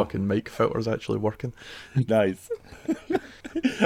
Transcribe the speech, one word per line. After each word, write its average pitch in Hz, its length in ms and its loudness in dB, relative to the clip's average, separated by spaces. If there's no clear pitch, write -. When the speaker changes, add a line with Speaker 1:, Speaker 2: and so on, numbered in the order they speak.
Speaker 1:
fucking 98 240 -4
mic 101 220 0
filter's 113 380 0
actually 110 300 -2
working. 107 360 -4
Speaker 2:
Nice. - 420 4
<laughs> - 120 -2